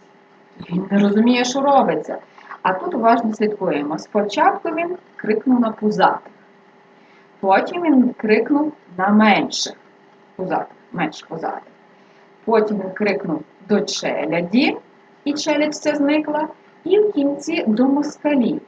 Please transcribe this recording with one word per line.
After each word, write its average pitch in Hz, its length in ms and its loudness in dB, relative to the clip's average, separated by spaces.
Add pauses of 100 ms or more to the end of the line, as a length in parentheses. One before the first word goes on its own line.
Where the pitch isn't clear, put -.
(720)
Він 185 200 -2
не 202 80 4
розуміє, 226 440 4
що 269 180 -4
робиться. 240 560 2 (440)
А 185 120 0
тут - 220 -6
уважно 226 380 2
слідкуємо. 160 640 -2
Спочатку 311 720 0
він 339 280 -4 (180)
крикнув 226 440 0
на 226 120 0
пузатих, 190 640 -2 (1040)
потім 339 420 2
він 262 360 4
крикнув 247 540 2 (260)
на 190 120 0
менших 208 640 2 (640)
пузатих, 165 400 -6 (160)
менш 165 320 -8
пузатих. - 500 -10 (720)
Потім 214 320 2
він 185 140 -8
крикнув 202 500 -4 (280)
до 208 120 2
челяді, 180 960 -2 (460)
і 294 100 -2
челядь 302 380 -2
вся 294 240 -4
зникла, 302 520 0 (360)
і 381 160 2
в 427 120 2
кінці 294 560 -2
до 226 200 2
москалів. 277 800 0